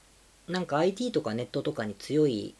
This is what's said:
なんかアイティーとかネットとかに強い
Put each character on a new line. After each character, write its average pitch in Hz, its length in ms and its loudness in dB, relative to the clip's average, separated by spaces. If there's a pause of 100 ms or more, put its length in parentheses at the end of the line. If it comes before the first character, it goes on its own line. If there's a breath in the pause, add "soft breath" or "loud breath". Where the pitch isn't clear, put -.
(480)
な 180 120 -2
ん 170 60 -2
か 143 120 0
ア 165 60 4
イ 196 100 2
テ 247 100 -4
ィ 247 40 0
ー - 20 -2
と 165 120 0
か 110 120 -2
ネ 123 80 -2
ッ 127 40 -4
ト 139 160 -2
と 151 100 -2
か 110 120 -4
に 104 100 -4
強 151 340 2
い 101 320 -2